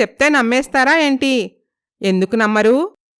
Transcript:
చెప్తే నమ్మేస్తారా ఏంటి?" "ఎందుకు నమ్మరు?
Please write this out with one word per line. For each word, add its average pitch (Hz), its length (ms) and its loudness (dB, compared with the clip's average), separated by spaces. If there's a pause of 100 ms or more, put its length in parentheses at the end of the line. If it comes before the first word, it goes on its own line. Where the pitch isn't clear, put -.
చెప్తే 277 280 -2
నమ్మేస్తారా 262 720 0
ఏంటి?" 269 600 -2 (440)
"ఎందుకు 190 340 0
నమ్మరు? 220 600 0 (240)